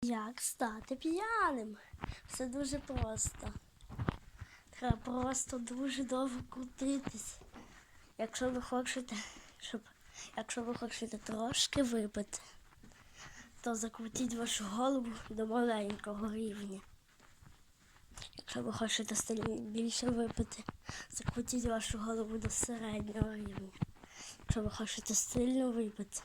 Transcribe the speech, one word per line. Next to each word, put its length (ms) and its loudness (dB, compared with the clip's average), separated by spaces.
Як 380 0
стати 560 0
п'яним? 800 4
Все 200 -2
дуже 320 0
просто. 720 0
Треба 260 2
просто 640 0
дуже 460 -2
довго 440 0
крутитись. 880 -2
Якщо 320 2
ви 120 0
хочете, 540 0
щоб, 220 -6
якщо 260 -2
ви 120 0
хочете 440 -4
трошки 640 4
випити, 560 2
то 140 0
закрутіть 600 -2
вашу 300 0
голову 480 4
до 160 2
маленького 840 2
рівня. 480 -2
Якщо 260 -4
ви 100 0
хочете 420 2
стиль-, 460 2
більше 460 0
випити, 580 2
закрутіть 540 0
вашу 340 0
голову 400 0
до 120 -2
середнього 840 0
рівня. 380 -6
Якщо 240 4
ви 80 2
хочете 440 -2
сильно 580 4
випити 520 0